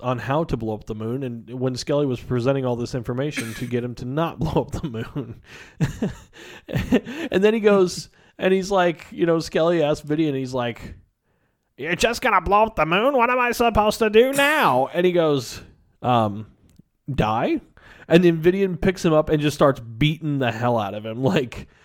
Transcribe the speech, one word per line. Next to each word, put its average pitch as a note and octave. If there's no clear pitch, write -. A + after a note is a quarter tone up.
on B2
how C3+
to C#3
blow A2
up G#2
the A2+
moon. A2+
And A#2+
when B2+
Skelly D3
was B2+
presenting B2+
all B2
this A#2
information B2
to B2+
get A#2+
him B2
to -
not D3+
<laughs> -
blow D3+
up -
the -
moon. A#2
<laughs> D#3+
And F#3
then G#3+
he A#3
goes, G3
and F#3+
he's F#3+
like, F3+
you -
know, E3
Skelly E3
asks D3
Vidian, D3+
he's C3
like, A#2+
"You're D#3+
just A#3
gonna G3+
blow G3
up A3
the D#3
moon? G#3+
What A#3+
am B3+
I A#3+
supposed A3
to A3
do A#3+
now?" C#4
And F3
he F3+
goes, D#3
um, A2
"Die?" B2+
And F3
then E3
Vidian F3+
picks F#3+
him E3
up D3+
and D3+
just D3
starts C3+
beating C#3+
the A#2+
hell A#2+
out G2+
of G#2
him. A2+
<laughs> -
Like, C#3